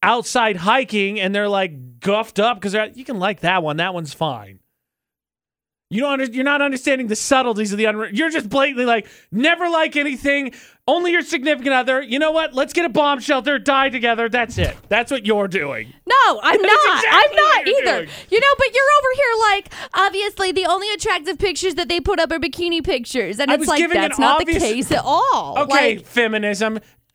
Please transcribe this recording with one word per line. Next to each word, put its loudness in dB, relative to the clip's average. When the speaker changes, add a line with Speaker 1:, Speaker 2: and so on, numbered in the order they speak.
Speaker 1:
outside 0
hiking 0
and -2
they're, -2
like, -6
guffed -2
up 2
'cause -6
they're, -2
you -20
can -8
like -4
that 0
one. -4
That -2
one's -10
fine. -6
You -4
don't -2
under-, -2
you're -4
not 2
understanding -2
the -2
subtleties 0
of -4
the 0
unwritten. -2
You're 0
just -4
blatantly 0
like, 0
"Never 2
like 0
anything. -2
Only 0
your 2
significant -2
other. 0
You -4
know 0
what? -2
Let's -2
get 0
a 0
bomb 2
shelter, 0
die 0
together. -2
That's -2
it." -2
That's 0
what -4
you're 0
doing. -6
Speaker 2:
No, 4
I'm 4
Speaker 1:
That's 4
Speaker 2:
not. 2
Speaker 1:
exactly 0
Speaker 2:
I'm 4
not 6
Speaker 1:
what -4
you're 2
Speaker 2:
either. 0
Speaker 1:
doing. -14
Speaker 2:
You 4
know, 6
but 2
you're 4
over 2
here 2
like, -2
"Obviously, -2
the 0
only 0
attractive -4
pictures -2
that -4
they -2
put -2
up 2
are -4
bikini -4
pictures." -4
And 0
Speaker 1:
I 4
Speaker 2:
it's 2
Speaker 1:
was -4
Speaker 2:
like, 2
Speaker 1:
giving 0
an 2
Speaker 2:
"That's -2
not 4
Speaker 1:
obvious 0
Speaker 2:
the 0
case -4
at 0
all." 0
Speaker 1:
Okay, 2
Speaker 2:
Like -16
Speaker 1:
feminism. -2